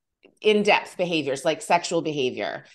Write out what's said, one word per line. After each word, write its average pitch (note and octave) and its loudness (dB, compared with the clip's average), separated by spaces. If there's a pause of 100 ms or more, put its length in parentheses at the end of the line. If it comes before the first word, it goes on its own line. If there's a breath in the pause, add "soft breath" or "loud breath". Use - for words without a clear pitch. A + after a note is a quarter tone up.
(400)
in-depth G#3 2
behaviors D3+ -2
like D#3 -2
sexual F3 0
behavior B2+ -4 (100)